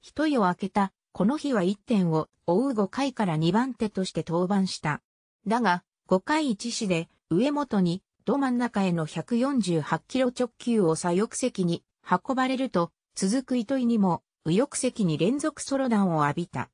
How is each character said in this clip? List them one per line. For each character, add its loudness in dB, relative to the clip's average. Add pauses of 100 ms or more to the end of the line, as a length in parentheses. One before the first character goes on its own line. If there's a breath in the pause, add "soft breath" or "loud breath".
一 -2
夜 2
明 0
け -6
た、 0 (200)
こ 0
の 2
日 -4
は 2
一 0
点 0
を 0 (200)
追 2
う -2
五 0
回 -2
か -2
ら 0
二 2
番 0
手 -4
と -4
し -8
て -6
登 0
板 2
し -8
た。 -4 (440)
だ 0
が、 0 (240)
五 4
回 0
一 -4
死 -6
で、 -2 (220)
上 2
本 -2
に、 0 (220)
ど 0
真 0
ん 0
中 -2
へ 2
の -2
百 -4
四 0
十 0
八 -2
キ -4
ロ 2
直 -2
球 0
を 4
左 0
翼 -2
席 -2
に -2 (200)
運 0
ば 0
れ -2
る -4
と、 0 (240)
続 -2
く -2
糸 -2
井 0
に 2
も、 0 (200)
右 2
翼 0
席 -2
に 0
連 0
続 -6
ソ -4
ロ -2
弾 2
を 2
浴 0
び -4
た。 -8